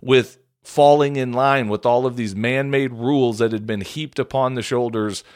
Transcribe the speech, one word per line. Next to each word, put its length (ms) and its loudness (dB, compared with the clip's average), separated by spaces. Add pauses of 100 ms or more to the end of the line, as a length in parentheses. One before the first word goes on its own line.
with 380 2 (220)
falling 540 4
in 160 -4
line 380 2
with 160 -2
all 200 2
of 120 -4
these 180 -4
man-made 560 -2
rules 460 0
that 160 0
had 120 -6
been 140 -6
heaped 400 -8
upon 360 -2
the 60 -4
shoulders 640 -4 (120)